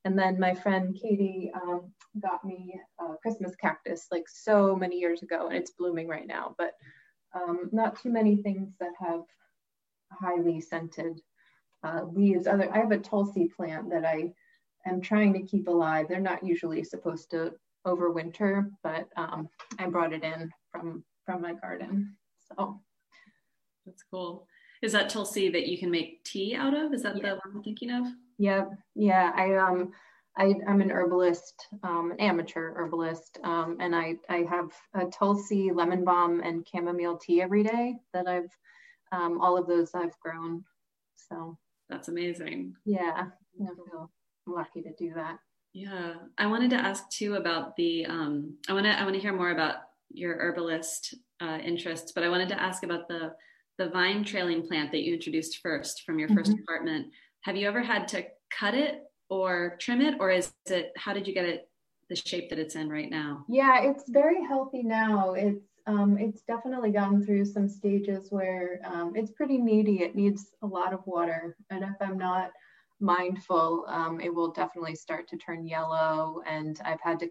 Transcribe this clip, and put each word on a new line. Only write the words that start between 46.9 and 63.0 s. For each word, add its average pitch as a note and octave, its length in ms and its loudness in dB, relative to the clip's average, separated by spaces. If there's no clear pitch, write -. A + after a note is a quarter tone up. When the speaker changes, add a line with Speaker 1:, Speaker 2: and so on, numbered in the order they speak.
Speaker 2:
too G#3 260 -4
about E3+ 400 -2
the, E3 300 0
um, D3+ 500 -4
I F#3+ 60 0
wanna, G3+ 160 4
I G3+ 160 2
wanna F#3+ 140 0
hear G3+ 140 -2
more F3+ 180 0
about D#3+ 240 0
your F3 260 -4
herbalist, E3 800 -4
uh, D#3+ 220 -4
interests, E3+ 500 -4
but E3+ 100 0
I F3 60 2
wanted F3+ 200 2
to F#3+ 120 -2
ask F#3 220 -2
about E3+ 240 -4
the, E3 260 -6
the F3+ 120 -2
vine F#3 360 2
trailing F3 420 0
plant D3+ 240 -2
that D#3 120 0
you F3 100 0
introduced D#3+ 480 -4
first - 420 -6
from D#3+ 160 -2
your D#3 100 -2
first G3+ 220 6
Speaker 1:
Mm-hmm. G#3+ 120 0
Speaker 2:
apartment. D#3+ 440 -4
Have G3 140 -6
you G3+ 120 -2
ever G#3 140 0
had G#3 280 -2
to F#3+ 160 -4
cut G#3 240 -2
it D4 300 0
or F3+ 500 0
trim A#3+ 220 0
it, D4 180 4
or F#3+ 120 2
is F3+ 200 2
it, F3 320 -2
how G3+ 160 -6
did G3 140 -4
you F#3+ 60 -4
get F#3 120 0
it E3+ 240 -4
the F3+ 60 -6
shape F3 340 -6
that D#3+ 100 -4
it's D#3 160 -6
in D#3 140 -4
right D3+ 220 -6